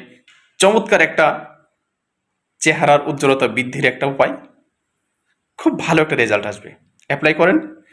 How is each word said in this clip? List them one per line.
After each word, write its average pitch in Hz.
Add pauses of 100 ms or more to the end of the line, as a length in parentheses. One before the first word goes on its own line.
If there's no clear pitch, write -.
(600)
চমৎকার 208
একটা 156 (1300)
চেহারার 156
উজ্জ্বলতা 135
বৃদ্ধির 127
একটা -
উপায়। 135 (1300)
খুব 320
ভালো 165
একটা 151
রেজাল্ট 104
আসবে। 101 (400)
অ্যাপ্লাই 151
করেন 185 (340)